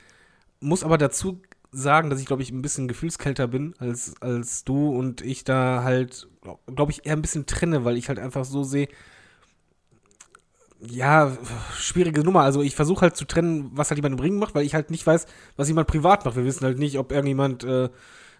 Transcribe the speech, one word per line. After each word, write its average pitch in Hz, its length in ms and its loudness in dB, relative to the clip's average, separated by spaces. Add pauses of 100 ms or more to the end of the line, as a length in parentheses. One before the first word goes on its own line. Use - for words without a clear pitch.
(580)
Muss 151 240 -2
aber 160 160 4
dazu 175 420 -2 (320)
sagen, 143 360 2
dass 135 120 -2
ich, 131 60 -8
glaub 135 140 0
ich, 123 100 -8
ein 127 120 -6
bisschen 135 260 -4
gefühlskälter 139 600 -4
bin 139 300 -4
als, 120 440 -8
als 120 420 -6
du 143 320 0
und 127 240 -4
ich 131 240 -8
da 127 380 2
halt, 127 440 -2 (480)
glaub 143 140 2
ich, - 160 -8
eher 147 80 -2
ein 156 80 0
bisschen 151 240 -4
trenne, 160 400 0
weil 120 140 2
ich 120 100 -6
halt 135 100 -4
einfach 127 280 -6
so 139 160 -4
seh, 139 260 -2 (1900)
ja, 131 560 4 (400)
schwierige 165 460 2
Nummer. 175 200 6
Also 139 200 4
ich 139 120 -2
versuch 160 280 2
halt 170 120 6
zu - 120 -8
trennen, 165 480 0
was 143 160 -2
halt 147 80 -2
jemand 143 160 0
im 127 60 -4
Ring 180 180 0
macht, 208 160 -2
weil 147 100 2
ich 143 100 -2
halt 151 160 -2
nicht 160 160 -6
weiß, 165 200 4 (300)
was 147 120 0
jemand 156 200 2
privat 180 360 4
macht. 120 120 -4
Wir 123 100 0
wissen 131 180 -2
halt 131 140 0
nicht, 139 200 -2
ob 131 140 -4
irgendjemand, 139 520 0
äh, 127 260 0 (500)